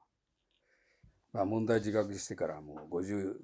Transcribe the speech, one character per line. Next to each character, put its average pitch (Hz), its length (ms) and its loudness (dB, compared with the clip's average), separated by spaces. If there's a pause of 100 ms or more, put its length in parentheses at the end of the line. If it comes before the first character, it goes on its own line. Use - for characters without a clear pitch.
(1300)
ま 104 100 0
あ、 95 40 4
問 110 200 2
題 113 140 6
自 104 120 0
覚 101 240 2
し 90 120 -6
て 104 80 -6
か 85 120 0
ら 78 140 -6
も 76 140 -14
う 78 140 -14
五 85 120 0
十、 98 420 -2